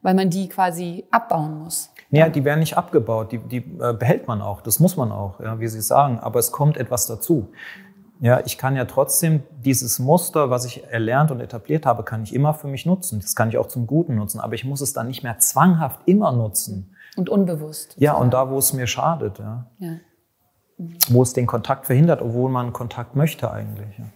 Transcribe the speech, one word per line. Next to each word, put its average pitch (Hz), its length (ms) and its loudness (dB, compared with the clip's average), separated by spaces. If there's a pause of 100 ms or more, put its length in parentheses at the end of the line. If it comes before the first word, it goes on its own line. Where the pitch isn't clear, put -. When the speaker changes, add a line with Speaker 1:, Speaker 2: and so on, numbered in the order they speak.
Speaker 1:
weil 190 100 2
man 190 160 4
die 185 200 -2
quasi 180 600 -2
abbauen 160 540 0
muss. - 260 -8 (220)
Speaker 2:
Ja, 151 160 8
Speaker 1:
Ja. - 20 2
Speaker 2:
die 143 160 0
werden 147 140 2
nicht 160 180 0
abgebaut, 113 540 0
die, 120 80 -6
die, 117 180 -8 (240)
äh, 120 120 0
behält 117 340 2
man 107 160 -2
auch, 101 180 -8
das - 180 -4
muss 185 180 4
man 120 140 -2
auch, 101 280 -8
ja, 113 200 -8
wie 113 80 -4
Sie 110 140 -8
sagen, 127 380 2
aber 120 200 -4
es 113 120 -2
kommt 151 260 2
etwas 123 300 -4
dazu. 113 440 -2 (680)
Ja, 123 240 6
ich - 140 -8
kann 135 160 -2
ja 127 100 -2
trotzdem - 560 2 (240)
dieses 127 320 0
Muster, 147 540 2
was 123 140 0
ich - 260 -12
erlernt 120 400 2
und 123 100 -6
etabliert 147 460 -2
habe, 113 160 2
kann 110 200 -6
ich 104 120 -10
immer 147 180 2
für 151 140 -8
mich 139 180 -6
nutzen. 180 340 0
Das - 160 -6
kann 113 140 2
ich 113 80 -2
auch 117 100 0
zum 120 200 -4
Guten 147 280 2
nutzen, 107 240 -4
aber 110 140 -6
ich 117 100 -8
muss 135 180 -6
es 135 120 -4
dann 120 140 -6
nicht 127 160 -10
mehr 120 160 -8
zwanghaft 160 680 4
immer 190 260 4
nutzen. 107 640 -4 (220)
Speaker 1:
Und 180 120 -2
unbewusst, 170 680 -2
Speaker 2:
Ja, 147 160 4
und 147 120 2
Speaker 1:
sozusagen. 123 60 4 (180)
Speaker 2:
da, 131 40 -4
wo 135 60 0
es 131 140 0
mir 127 140 -4
schadet, 131 520 -2
ja. 110 260 -10 (140)
Speaker 1:
Ja. 175 100 -8 (880)
Mhm. 170 200 -12 (120)
Speaker 2:
Wo 123 140 6
es 123 100 -2
den 123 140 0
Kontakt 123 400 -4
verhindert, 147 340 4
obwohl 120 300 -2
man 123 220 -4
Kontakt 120 420 -10
möchte 143 360 0
eigentlich, 107 460 -10
ja. 113 80 -14 (100)